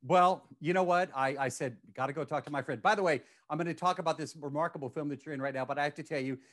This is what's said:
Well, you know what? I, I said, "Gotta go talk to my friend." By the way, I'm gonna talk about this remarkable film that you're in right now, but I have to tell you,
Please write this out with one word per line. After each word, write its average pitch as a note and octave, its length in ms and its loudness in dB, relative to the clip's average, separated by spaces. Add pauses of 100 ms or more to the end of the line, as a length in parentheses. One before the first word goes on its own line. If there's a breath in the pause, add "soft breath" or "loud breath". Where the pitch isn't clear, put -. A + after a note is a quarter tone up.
Well, F3+ 400 6 (140)
you D#3 140 0
know F#3 100 4
what? F3+ 320 2
I, C3+ 240 0
I C3+ 100 0
said, B2 280 -6 (160)
"Gotta C3+ 180 -4
go D3 140 -4
talk D3 200 -4
to D3 60 -10
my C#3+ 100 -2
friend." B2 200 -6
By G3+ 120 6
the G#3 100 2
way, D#3 180 4 (280 soft breath)
I'm D3+ 80 -2
gonna E3+ 160 -2
talk F3+ 260 0
about D#3+ 180 0
this D3+ 180 -8
remarkable D3 540 -4
film D3+ 200 -6
that C#3 160 -8
you're D#3 80 -8
in C3+ 80 -6
right C3+ 120 -2
now, C3 100 -4
but C3+ 160 -4
I C#3+ 60 2
have D3 100 -2
to D#3+ 80 -12
tell D3 160 -4
you, C3 180 -4 (160 soft breath)